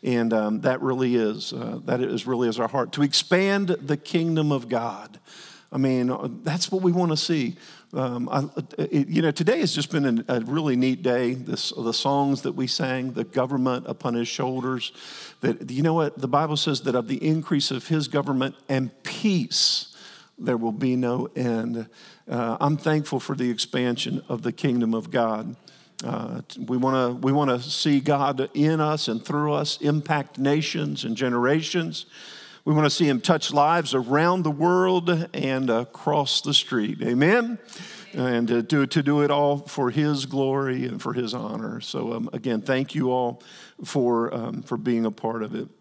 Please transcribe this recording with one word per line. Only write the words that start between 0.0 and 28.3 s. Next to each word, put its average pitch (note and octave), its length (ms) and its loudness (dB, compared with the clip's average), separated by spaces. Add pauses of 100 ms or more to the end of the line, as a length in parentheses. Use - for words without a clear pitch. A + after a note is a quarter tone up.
And, A#2 300 2
um, G#2+ 300 2
that C3 200 0
really B2+ 340 0
is, A2 360 0
uh, A#2+ 320 -8
that B2+ 160 0
is B2 260 -2
really B2+ 220 0
is A2 100 -2
our A2+ 120 -2
heart, B2+ 240 -2
to C#3+ 100 2
expand F#3+ 640 2
the D3+ 300 0
kingdom D#3+ 560 2
of A#2+ 160 -2
God. A#2 500 -4 (540)
I - 40 -4
mean, C3 320 2
uh, B2+ 200 -4 (140)
that's D#3+ 280 -2
what F#3 100 0
we F3+ 120 4
wanna E3+ 240 2
see. D3 400 -2 (340)
Um, B2 380 -4
I, C#3 160 0 (320)
it, C#3+ 300 0
you E3 160 0
know, D#3 80 2
today F#3+ 280 2
has A3+ 140 0
just C#3 180 -4
been D3 140 0
an, A2+ 220 2
a B2 140 0
really C#3 340 0
neat B2+ 260 2
day. B2 320 2
This, - 420 -6
the A2+ 180 -2
songs C#3 500 0
that C3+ 100 -2
we C3 140 -2
sang, C3 460 -2
the A#2 100 -4
government B2+ 640 0
upon B2 260 -4
his A#2 140 -2
shoulders. B2+ 640 -4 (500)
That, B2 300 -2
you B2+ 100 -2
know D#3+ 140 4
what? D#3 220 0
The C3+ 100 -4
Bible D3 280 2
says C#3+ 260 0
that B2 140 0
of A#2+ 120 0
the C3 100 -2
increase D#3 540 0
of B2+ 160 -6
his D#3 200 0
government C3+ 480 0 (140)
and C3 220 0 (120)
peace, - 920 0 (420)
there B2 180 0
will A2+ 160 0
be B2+ 240 0
no B2+ 400 0
end. A#2 540 -2 (400)
Uh, A#2 320 -2
I'm D3 160 2
thankful D3 420 0
for D3+ 160 -6
the C3 140 0
expansion B2 800 -2
of A2+ 140 -4
the D#3+ 80 -2
kingdom A#2+ 420 0
of A2 160 -4
God. A2 460 0 (480)
Uh, - 440 -6
t-, - 140 -14
we B2 160 -2
wanna, B2+ 360 2
we C3 180 0
wanna C3+ 280 2
see C#3+ 400 2
God C#3 540 0